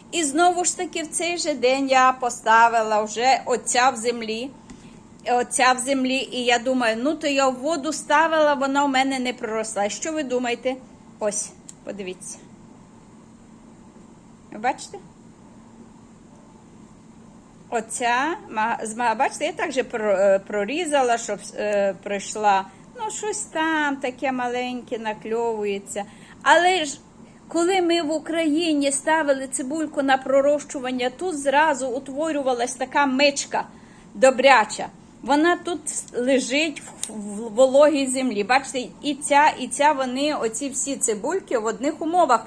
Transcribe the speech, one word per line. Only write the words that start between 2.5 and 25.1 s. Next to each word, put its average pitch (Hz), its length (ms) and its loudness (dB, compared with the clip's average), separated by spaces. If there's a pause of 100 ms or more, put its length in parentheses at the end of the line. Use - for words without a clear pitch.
вже 226 440 2
оця 247 440 2
в 247 80 -4
землі. 233 520 -6 (840)
Оця 247 400 2
в 254 80 2
землі. 262 520 -2
І 247 120 -6
я 240 160 4
думаю, 233 400 0
ну 294 160 -2
то 311 120 -4
я 269 220 2
в 254 60 -4
воду 285 380 -4
ставила, 302 600 2
вона 277 320 0
в 285 40 0
мене 269 300 0
не 247 140 -4
проросла. 220 560 -4
Що 320 220 -8
ви 311 120 -4
думаєте? 247 520 -4 (440)
Ось, 208 300 -4 (340)
подивіться. 190 540 -12 (2250)
Ви 214 80 -14
бачите? - 380 -4 (2750)
Оця, 247 680 -2 (120)
ма-, 226 340 -2
з 220 120 -10
ма-, 233 200 0
бачите, 294 300 0
я 339 60 -2
також 269 400 -4
про-, 214 200 -2
е, 196 280 4
прорізала, 247 800 0
щоб, 208 220 -6 (160)
е, 202 380 0 (100)
пройшла. 202 600 0 (300)
Ну, 440 160 -8
щось - 300 -6
там 311 540 -2
таке 269 360 -6
маленьке 247 680 -6
накльовується. 214 1040 -4 (400)